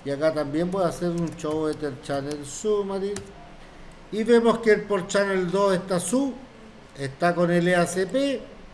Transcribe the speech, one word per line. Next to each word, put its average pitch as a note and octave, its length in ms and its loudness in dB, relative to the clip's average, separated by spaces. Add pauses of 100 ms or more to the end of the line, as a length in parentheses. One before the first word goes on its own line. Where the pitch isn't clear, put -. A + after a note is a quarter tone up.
Y C3+ 80 -6
acá C#3+ 200 2
también D3+ 380 -2
voy F#3+ 140 0
a E3 60 2
hacer F3 200 -4
un E3+ 260 -4
Show D#3 320 -2
Ether D3 360 -6
Channel C#3+ 420 -6
Summary. G3 680 -2 (960)
Y G#3+ 120 -2
vemos A3+ 360 6
que A3 120 4
el G#3 120 4
port G3 240 -2
channel G3 420 2
dos G3 240 4
está F3+ 260 0
su, C4 340 0 (640)
está C#3 360 0
con E3+ 180 2
L F3 240 4
A F3 120 4
C F#3 180 -2
P, C4 360 -2 (320)